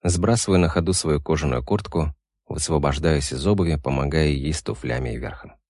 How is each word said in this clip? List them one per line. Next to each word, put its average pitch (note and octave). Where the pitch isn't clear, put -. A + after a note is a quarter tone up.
Сбрасываю F#2
на F2
ходу E2+
свою D2+
кожаную C#2+
куртку, E2
высвобождаюсь D2+
из C2
обуви, F2
помогая C#2
ей C#2+
с E2
туфлями A#1+
и -
верхом. -